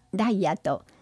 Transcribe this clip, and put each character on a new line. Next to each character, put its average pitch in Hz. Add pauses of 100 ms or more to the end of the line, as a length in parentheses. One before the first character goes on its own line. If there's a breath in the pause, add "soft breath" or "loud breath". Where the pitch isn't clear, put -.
(140)
ダ 220
イ 196
ヤ 165
と - (200 soft breath)